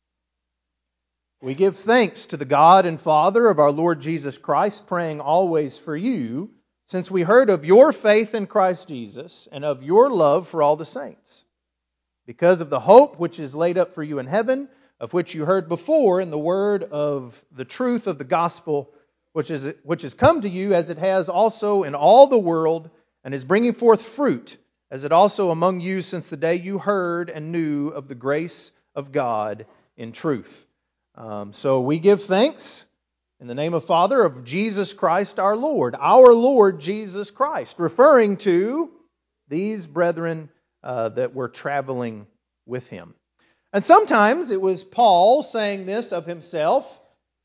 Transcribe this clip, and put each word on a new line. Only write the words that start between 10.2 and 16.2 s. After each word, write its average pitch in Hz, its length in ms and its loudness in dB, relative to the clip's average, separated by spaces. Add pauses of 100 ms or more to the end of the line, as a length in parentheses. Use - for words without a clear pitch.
for 160 140 -4
all 147 140 2
the 156 100 -14
saints, - 580 -18 (840)
because 170 340 2
of 151 100 -10
the 135 100 -2
hope 240 380 6
which 170 220 -8
is 139 140 -12
laid 170 240 -2
up 180 160 -4
for 165 80 -12
you 151 180 -8
in 127 60 -10
heaven, 233 420 -4 (320)
of 117 120 -12
which 170 220 -4
you 156 100 -8
heard 175 240 -2
before 190 520 0